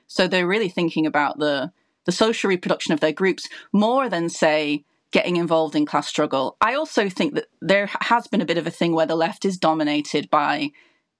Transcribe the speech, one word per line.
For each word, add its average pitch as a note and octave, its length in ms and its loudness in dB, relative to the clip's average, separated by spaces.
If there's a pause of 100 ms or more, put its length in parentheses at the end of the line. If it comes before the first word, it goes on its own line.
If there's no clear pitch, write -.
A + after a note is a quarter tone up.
So - 180 0
they're F3+ 220 0
really G3+ 220 0
thinking E3 360 0
about D3 340 0
the, D3 340 -2 (320)
the F3 80 0
social A3 340 2
reproduction F3+ 460 0
of D3+ 80 0
their D#3 100 2
groups F#3 380 -2 (240)
more A#3+ 340 2
than, E3+ 220 -2
say, D3+ 560 0 (260)
getting F3+ 240 0
involved D#3+ 400 0
in D3+ 100 2
class D3 220 -2
struggle. C3+ 540 -2
I A3+ 140 2
also C#4 340 -2
think F3 240 -2
that - 140 -4 (140)
there G3 240 2
h-, - 160 -6
has A#3 260 0
been G3 120 -2
a F3+ 60 0
bit E3 120 0
of D#3+ 100 -2
a E3+ 40 -4
thing E3+ 220 0
where D#3+ 140 2
the D#3+ 100 -2
left E3 260 -2
is F#3 140 -2
dominated D3 720 0
by D3 420 0 (480)